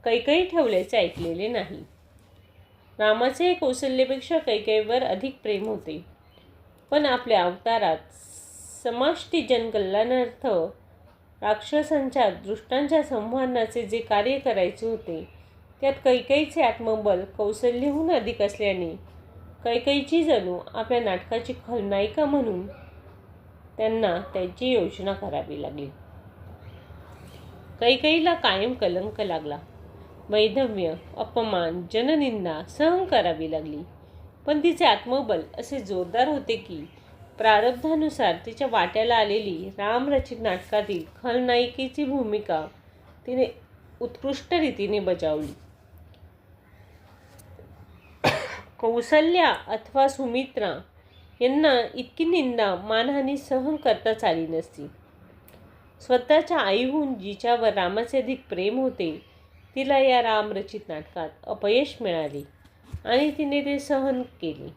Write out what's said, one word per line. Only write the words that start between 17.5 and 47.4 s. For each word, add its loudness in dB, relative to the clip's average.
अधिक 0
असल्याने 0
कैकेयीची 2
जणू 0
आपल्या 0
नाटकाची -4
खलनायिका -2
म्हणून 0
त्यांना 0
त्यांची -4
योजना 0
करावी -8
लागली. -10
कैकेयीला 4
कायम 0
कलंक -4
लागला. -4
वैधव्य, 2
अपमान, -2
जननिंदा 0
सहन 2
करावी 2
लागली, -6
पण 2
तिचे 2
आत्मबल 2
असे -8
जोरदार 0
होते -2
की -12
प्रारब्धानुसार 2
तिच्या -4
वाट्याला 2
आलेली -2
रामरचित 0
नाटकातील -2
खलनायिकेची 0
भूमिका -2
तिने 2
उत्कृष्ट -6
रीतीने 0
बजावली. -2